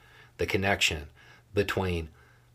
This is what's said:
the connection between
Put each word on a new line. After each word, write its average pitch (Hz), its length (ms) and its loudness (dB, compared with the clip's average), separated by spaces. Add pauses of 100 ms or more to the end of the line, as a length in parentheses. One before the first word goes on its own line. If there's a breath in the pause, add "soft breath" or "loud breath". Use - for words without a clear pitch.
(380 soft breath)
the 87 100 -2
connection 92 600 0 (460 soft breath)
between 92 560 0 (460 soft breath)